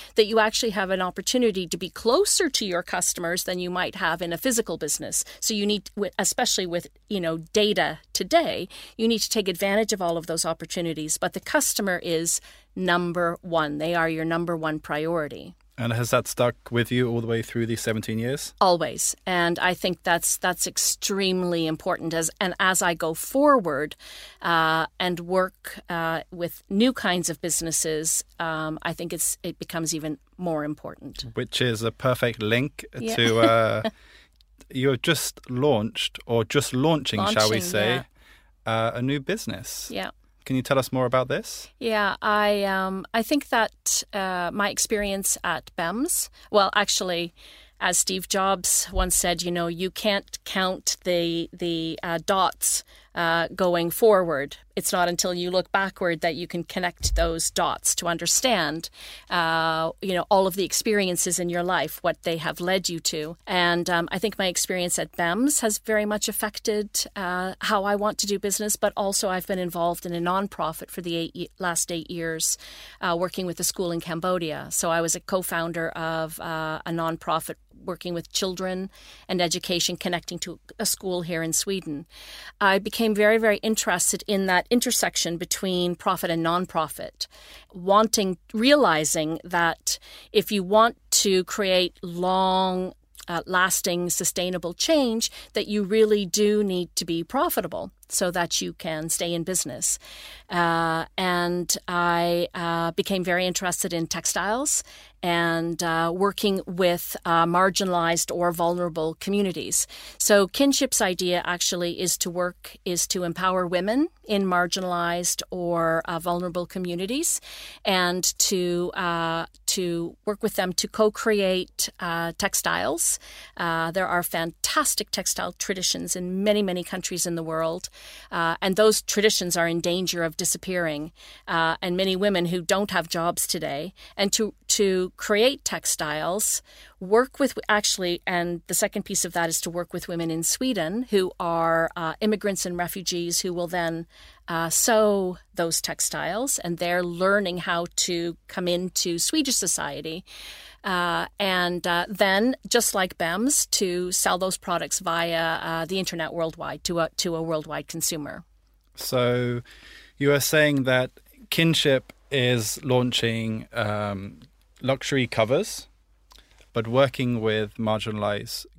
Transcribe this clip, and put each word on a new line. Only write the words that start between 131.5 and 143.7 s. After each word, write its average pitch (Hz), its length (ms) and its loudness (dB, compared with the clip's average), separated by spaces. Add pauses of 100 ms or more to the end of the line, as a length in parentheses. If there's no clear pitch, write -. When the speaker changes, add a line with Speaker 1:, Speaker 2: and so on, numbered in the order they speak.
Speaker 1:
and 180 120 0
many 190 220 2
women 185 300 2
who 175 160 -2
don't 196 300 0
have 170 140 0
jobs 170 400 -2
today, 160 460 -6 (240)
and 202 160 2
to, 214 220 0 (120)
to 185 520 2
create 220 480 2
textiles, 160 960 -2 (360)
work 220 400 2
with, 277 200 0 (100)
actually, 190 580 2
and 175 420 -2
the 180 60 -6
second 202 280 0
piece - 240 -2
of 170 80 -8
that 170 160 0
is 160 100 -2
to - 80 -6
work 170 240 -6
with 170 160 -8
women 170 220 -2
in 165 120 -2
Sweden 220 680 -2
who 190 280 2
are, 165 560 2
uh, 165 280 -4
immigrants 208 420 0
and 175 140 -4
refugees 175 600 -4
who 185 120 -2
will 175 140 -2
then, 165 400 -2 (420)